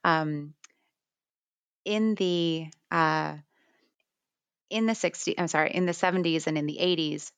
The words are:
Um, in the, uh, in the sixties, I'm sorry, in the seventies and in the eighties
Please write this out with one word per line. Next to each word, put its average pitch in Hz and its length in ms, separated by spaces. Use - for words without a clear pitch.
Um, 151 500
in 214 300
the, 170 520
uh, 156 460
in 220 180
the 226 80
sixties, - 440
I'm 170 100
sorry, 156 240
in 180 140
the 170 60
seventies 170 540
and 156 100
in 147 100
the 151 120
eighties 160 600